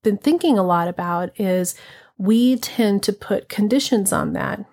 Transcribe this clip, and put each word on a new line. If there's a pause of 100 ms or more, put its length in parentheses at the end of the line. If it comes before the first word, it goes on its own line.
been
thinking
a
lot
about
is (420)
we
tend
to
put
conditions
on
that.